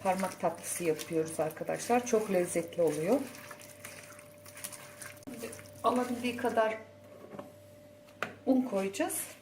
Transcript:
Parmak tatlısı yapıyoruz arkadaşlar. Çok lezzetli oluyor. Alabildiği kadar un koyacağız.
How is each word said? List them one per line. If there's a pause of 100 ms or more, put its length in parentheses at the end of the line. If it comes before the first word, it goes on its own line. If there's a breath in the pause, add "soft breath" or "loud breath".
Parmak
tatlısı
yapıyoruz
arkadaşlar.
Çok
lezzetli
oluyor. (2750)
Alabildiği
kadar (1700)
un
koyacağız. (200)